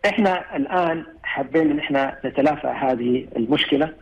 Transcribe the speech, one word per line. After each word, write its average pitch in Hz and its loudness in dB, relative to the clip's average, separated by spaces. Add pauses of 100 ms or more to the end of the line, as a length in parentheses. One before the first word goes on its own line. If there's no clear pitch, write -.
إحنا 190 2
الآن 165 0 (180)
حابين 147 0
إن 147 0
إحنا 135 -2
نتلافى 143 0
هذه 127 0 (100)
المشكلة. 143 2